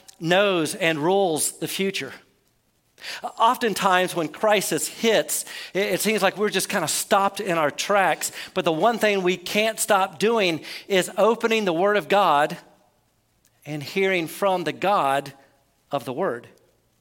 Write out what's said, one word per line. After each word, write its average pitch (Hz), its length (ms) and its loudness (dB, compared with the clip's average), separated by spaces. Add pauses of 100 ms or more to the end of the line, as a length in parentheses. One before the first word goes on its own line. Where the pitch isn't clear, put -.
(200)
knows 180 560 2
and 160 240 0
rules 170 540 0
the - 140 -8
future. 190 460 -4 (1300)
Oftentimes 196 760 2
when 160 120 -2
crisis 202 600 0
hits, - 580 0 (280)
it, 202 200 -2
it 170 80 -2
seems 208 200 0
like 185 160 2
we're 208 120 0
just 180 200 -2
kinda 180 200 -2
stopped 196 500 0
in 175 180 -2
our 151 140 2
tracks, 190 600 0 (220)
but 185 100 -2
the 175 80 2
one 202 280 2
thing 202 240 2
we 185 140 2
can't 214 420 -2
stop 190 400 0
doing 196 420 2 (260)
is 180 300 2
opening 220 480 2
the 180 80 0
Word 202 240 2
of 165 100 -2
God 165 500 4 (1080)
and 147 160 -8
hearing 185 460 -2
from 185 380 -2
the 151 80 -4
God 143 600 0 (560)
of 139 160 -4
the 131 80 -8
Word. 131 340 -6 (540)